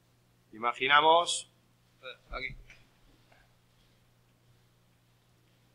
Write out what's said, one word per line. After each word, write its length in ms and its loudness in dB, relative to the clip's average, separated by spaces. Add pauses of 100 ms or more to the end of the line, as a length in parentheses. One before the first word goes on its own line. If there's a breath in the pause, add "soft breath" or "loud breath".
(520)
Imaginamos, 1000 2 (520)
eh, 160 -20 (120)
aquí. 260 -12 (3250)